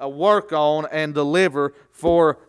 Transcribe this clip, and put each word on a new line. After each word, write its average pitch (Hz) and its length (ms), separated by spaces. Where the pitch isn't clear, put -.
uh, 139 80
work 196 440
on 151 400
and 151 200
deliver 143 640
for 165 480